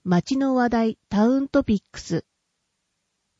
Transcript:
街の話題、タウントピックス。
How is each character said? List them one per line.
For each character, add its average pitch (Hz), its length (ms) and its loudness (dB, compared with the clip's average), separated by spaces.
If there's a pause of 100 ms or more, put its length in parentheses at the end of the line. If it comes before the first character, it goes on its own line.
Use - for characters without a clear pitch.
街 180 340 0
の 269 160 -2
話 247 160 0
題、 226 280 -2 (120)
タ 208 180 2
ウ 269 120 2
ン 269 80 -4
ト 277 160 0
ピ 214 120 0
ッ - 160 -4
ク - 80 -18
ス。 - 260 -6 (1160)